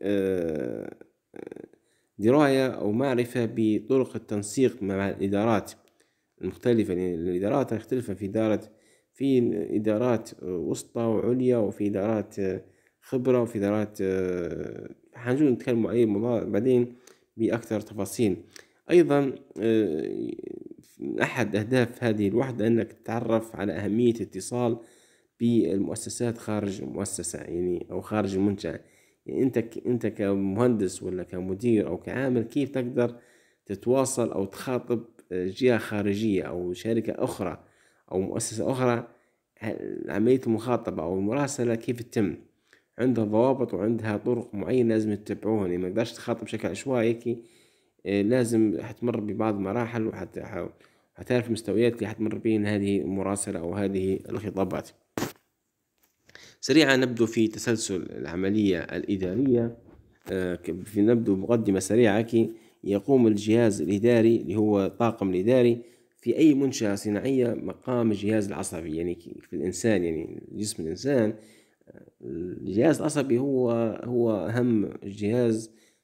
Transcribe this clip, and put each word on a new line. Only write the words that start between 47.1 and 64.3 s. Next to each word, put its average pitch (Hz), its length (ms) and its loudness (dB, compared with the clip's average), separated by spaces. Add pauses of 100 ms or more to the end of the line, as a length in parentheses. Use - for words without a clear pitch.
آه، 101 160 2
لازم 110 580 2
حتمر 117 400 -4
ببعض 107 340 -2
المراحل 110 520 -2
وحت-، 98 320 -8
ح-، 87 300 -8 (460)
حتعرف 120 360 -2
مستويات 113 440 0
اللي 104 120 -4
حتمر 107 320 -4
بين 110 280 0
هذه 101 340 0
المراسلة 95 600 -4
أو 87 140 -6
هذه 95 440 -2 (100)
الخطابات. 95 640 -4 (1700)
سريعا 135 360 6
نبدو 123 300 4
في 110 220 2
تسلسل 107 600 -2
العملية 90 680 0
الإدارية. 113 1000 0 (560)
آه، 92 220 -2
ك-، 87 300 -8
في 101 180 0
نبدو 113 340 4
مقدمة 101 420 2
سريعة 107 420 4
كي 113 300 2 (340)
يقوم 113 420 4
الجهاز 107 560 4
الإداري 113 540 4